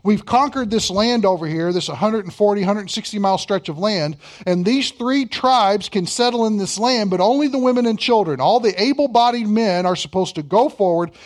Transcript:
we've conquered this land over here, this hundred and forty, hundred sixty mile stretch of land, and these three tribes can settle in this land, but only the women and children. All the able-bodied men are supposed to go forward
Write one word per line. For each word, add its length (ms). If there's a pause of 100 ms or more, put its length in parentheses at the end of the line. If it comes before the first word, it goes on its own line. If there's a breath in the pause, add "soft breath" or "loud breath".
we've 220
conquered 440
this 200
land 340
over 240
here, 240
this 160
hundred 380
and 80
forty, 280
hundred 300
sixty 260
mile 200
stretch 320
of 100
land, 380 (280 loud breath)
and 200
these 260
three 340
tribes 600
can 180
settle 420
in 100
this 200
land, 340
but 100
only 260
the 100
women 280
and 120
children. 440
All 180
the 160
able-bodied 720
men 380
are 100
supposed 400
to 80
go 240
forward 440 (140 loud breath)